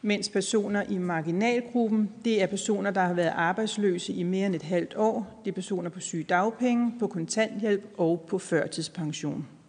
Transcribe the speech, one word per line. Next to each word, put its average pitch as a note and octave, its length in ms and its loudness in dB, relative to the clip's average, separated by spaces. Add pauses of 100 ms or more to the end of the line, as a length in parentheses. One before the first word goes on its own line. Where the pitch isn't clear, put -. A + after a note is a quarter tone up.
Mens G#3 260 0
personer G3+ 600 0
i G3 100 -2
marginalgruppen, G#3+ 1120 0 (140)
det A3 180 4
er F3+ 40 4
personer, G3+ 440 0
der F#3+ 100 2
har F3+ 140 4
været F3 200 2
arbejdsløse F#3 800 0
i F3+ 100 -2
mere F#3+ 240 2
end F#3+ 80 2
et D3+ 80 -4
halvt E3+ 340 -2
år. A3 480 0
Det G3 60 -2
er F#3 40 -6
personer F3+ 360 -4
på F3 100 -14
sygedagpenge, A3+ 960 0
på G#3+ 80 0
kontanthjælp G3+ 800 0 (120)
og E3+ 320 2
på G3 100 0
førtidspension. D#3 1080 -2 (220)